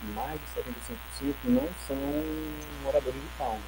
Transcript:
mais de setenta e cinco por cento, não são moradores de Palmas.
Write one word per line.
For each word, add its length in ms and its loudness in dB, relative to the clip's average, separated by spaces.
mais 260 -2
de 140 -10
setenta 240 -2
e 80 -8
cinco 120 -6
por 200 -8
cento, 320 2
não 180 8
são 100 0
moradores 380 4
de 80 -6
Palmas. 300 0